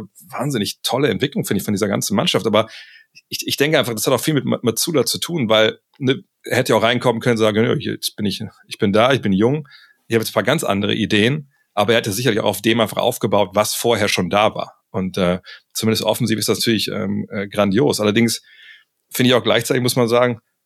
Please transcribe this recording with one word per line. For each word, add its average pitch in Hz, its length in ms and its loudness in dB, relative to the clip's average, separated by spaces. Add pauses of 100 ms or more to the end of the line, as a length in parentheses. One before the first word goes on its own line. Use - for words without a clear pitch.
(300)
wahnsinnig 120 540 -4
tolle 135 240 0
Entwicklung, 120 380 -2
finde 98 140 0
ich, - 40 -6
von 104 100 -2
dieser 101 140 0
ganzen 107 260 -4
Mannschaft. 110 320 0
Aber 110 220 2 (640)
ich, - 180 -10
ich - 80 -4
denke 151 240 2
einfach, 120 140 -2
das 107 120 -6
hat 139 80 0
auch 120 60 2
viel 156 140 0
mit 135 100 0
Ma-, 117 180 -2
Mazzulla 123 440 0
zu - 120 -4
tun, 160 300 -4
weil, 110 320 4 (180)
ne, 131 260 -2 (200)
er - 140 -2
hätte 131 160 2
ja 110 40 6
auch 101 60 0
reinkommen 117 380 0
können 123 140 2
und - 20 -2
sagen, 107 240 2
„Nö, 117 180 0
jetzt 110 380 -8
bin 104 80 -4
ich, 98 180 -4 (240)
ich - 100 -14
bin 104 140 2
da, 117 220 4
ich 135 80 0
bin 104 100 -2
jung, 123 360 0 (400)
ich 113 80 0
habe 110 80 2
jetzt - 80 -8
ein - 20 -10
paar 101 100 0
ganz 139 220 0
andere 101 280 0
Ideen“, 113 580 0 (220)
aber 104 200 2
er 117 60 4
hätte 117 120 -4
sicherlich 110 300 0
auch 107 80 0
auf 101 120 -4
dem 113 200 2
einfach 101 160 -2
aufgebaut, 101 560 0
was 104 220 0
vorher 107 340 0
schon 90 200 -2
da 101 240 2
war. - 380 -12
Und, 92 260 -6
äh, 92 220 0 (320)
zumindest 107 320 -2
offensiv 110 340 0
ist 110 120 -2
das 101 100 0
natürlich, 107 300 0
ähm, 101 420 -4
äh, 101 160 -6
grandios. 104 540 2
Allerdings 110 400 2 (680)
finde 123 200 2
ich 127 60 6
auch 107 80 2
gleichzeitig, 120 380 2
muss 123 140 0
man 120 140 0
sagen, 120 300 2 (260)